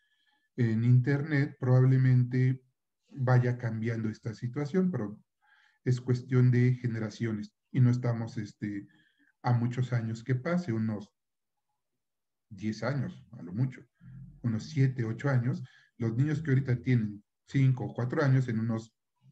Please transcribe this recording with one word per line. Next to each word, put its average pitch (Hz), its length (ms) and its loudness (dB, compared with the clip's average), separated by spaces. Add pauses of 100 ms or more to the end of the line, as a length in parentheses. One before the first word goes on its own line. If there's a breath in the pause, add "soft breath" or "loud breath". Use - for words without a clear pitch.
(560)
en 113 280 2
internet, 139 720 2
probablemente 127 1040 4 (460)
vaya 123 480 2
cambiando 110 520 -4
esta 110 260 -8
situación, 147 560 -2
pero 107 280 -6 (680 soft breath)
es 123 160 0
cuestión 127 500 2
de 123 240 4
generaciones 110 800 -6 (180)
y - 100 0
no 123 100 6
estamos, 120 480 -2
este, 101 500 -8 (540 soft breath)
a 127 100 2
muchos 120 400 0
años 113 320 -4
que 131 100 -2
pase, 170 380 -2
unos 110 400 -4 (1400)
diez 107 340 -6
años, 120 500 -4
a - 100 -16
lo 87 100 -12
mucho, 131 300 -4 (600 loud breath)
unos 110 220 -2
siete, 131 400 0
ocho 110 240 -4
años. 127 340 0 (340 loud breath)
Los 113 200 -2
niños 147 260 0
que 135 80 -4
ahorita 127 320 0
tienen 107 400 0 (240)
cinco 131 380 2
o 101 100 -8
cuatro 127 280 -2
años, 131 260 4
en 110 100 0
unos, 113 340 -4 (400)